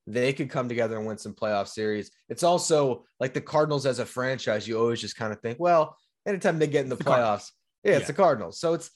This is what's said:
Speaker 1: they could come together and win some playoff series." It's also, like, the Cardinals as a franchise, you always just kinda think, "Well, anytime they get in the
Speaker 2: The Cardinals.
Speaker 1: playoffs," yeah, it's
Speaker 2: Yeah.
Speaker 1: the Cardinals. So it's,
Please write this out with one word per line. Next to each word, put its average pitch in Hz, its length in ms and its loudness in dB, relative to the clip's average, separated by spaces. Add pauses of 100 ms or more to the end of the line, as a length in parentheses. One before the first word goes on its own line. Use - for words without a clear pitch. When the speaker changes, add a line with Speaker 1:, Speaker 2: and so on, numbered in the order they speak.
Speaker 1:
they 123 240 0
could 139 180 -4
come 127 200 -4
together 113 280 -2
and 107 80 -6
win 110 120 -6
some 104 160 -12
playoff 104 340 -2
series." 107 440 -4 (180)
It's 117 140 -4
also, 160 600 2 (160)
like, 135 140 -2
the 147 80 -4
Cardinals 151 440 0
as 123 140 0
a 117 60 -4
franchise, 123 600 -4
you 110 140 -2
always 117 220 2
just 104 160 -10
kinda 107 180 -4
think, 117 240 -8
"Well, 170 380 4 (280)
anytime 190 320 0
they 156 100 4
get 143 160 2
in 131 60 -6
the 127 60 -4
Speaker 2:
The 107 80 -4
Cardinals. 120 380 2
Speaker 1:
playoffs," - 100 -18 (320)
yeah, 208 100 4
it's 147 80 4
Speaker 2:
Yeah. - 60 -6
Speaker 1:
the 156 60 -2
Cardinals. 131 460 2
So 165 160 0
it's, 160 200 -8